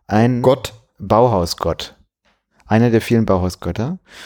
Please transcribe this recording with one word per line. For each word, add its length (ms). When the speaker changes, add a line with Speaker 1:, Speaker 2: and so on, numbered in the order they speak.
Speaker 1:
Ein 360
Speaker 2:
Gott. 320
Speaker 1:
Bauhausgott. 960
Einer 240
der 100
vielen 240
Bauhausgötter. 760